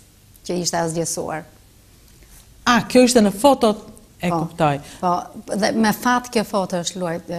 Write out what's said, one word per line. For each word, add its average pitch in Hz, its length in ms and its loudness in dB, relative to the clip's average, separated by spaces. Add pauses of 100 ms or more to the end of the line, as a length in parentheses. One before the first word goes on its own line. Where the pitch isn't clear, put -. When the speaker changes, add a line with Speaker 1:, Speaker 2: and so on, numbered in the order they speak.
(440)
Speaker 1:
që 180 160 -4
ishte 170 220 -2
asgjësuar. 165 640 -4 (1200)
Speaker 2:
A, 240 140 4 (120)
kjo 254 160 8
ishte 233 160 6
në 202 80 4
fotot, 240 540 2 (340)
e 175 100 -2
Speaker 1:
Po, 170 140 0
Speaker 2:
kuptoj. 151 360 0 (200)
Speaker 1:
po, 180 160 0 (400)
dhe 202 160 0
me 220 220 2
fat 247 400 0
kjo 214 100 0
foto 185 400 -4
është 180 180 -6
luajt-, 175 380 -6